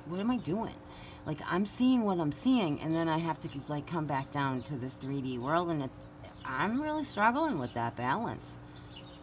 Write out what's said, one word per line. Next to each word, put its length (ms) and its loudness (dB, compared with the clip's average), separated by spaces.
what 120 -4
am 100 0
I 80 2
doing? 380 -2
Like, 140 -2
I'm 140 2
seeing 380 4
what 160 4
I'm 120 4
seeing, 500 4
and 120 0
then 160 4
I 80 4
have 220 0
to, 100 -6
like, 200 -2
come 180 0
back 260 -2
down 320 2
to 120 -6
this 180 -4
three 280 -4
D 180 -2
world, 320 2
and 100 0
it, 80 -2
I'm 340 0
really 240 0
struggling 540 4
with 160 -2
that 220 0
balance. 640 -2